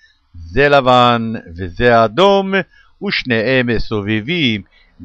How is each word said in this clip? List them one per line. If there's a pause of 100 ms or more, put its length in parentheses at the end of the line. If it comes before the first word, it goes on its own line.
(340)
זה
לבן (240)
וזה
אדום, (540)
ושניהם
מסובבים (440)